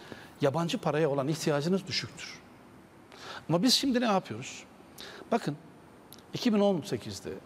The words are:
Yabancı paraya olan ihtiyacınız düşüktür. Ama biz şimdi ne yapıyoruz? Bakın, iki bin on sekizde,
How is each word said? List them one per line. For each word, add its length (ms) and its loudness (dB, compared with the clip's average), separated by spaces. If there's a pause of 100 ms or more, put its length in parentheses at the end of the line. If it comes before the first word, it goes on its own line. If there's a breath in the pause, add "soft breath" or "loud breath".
(420 loud breath)
Yabancı 360 2
paraya 320 2
olan 180 0
ihtiyacınız 600 0
düşüktür. 520 -6 (1120 loud breath)
Ama 140 4
biz 100 6
şimdi 280 2
ne 40 2
yapıyoruz? 580 -2 (680 loud breath)
Bakın, 240 0 (800)
iki 200 2
bin 60 6
on 220 6
sekizde, 480 -6 (160)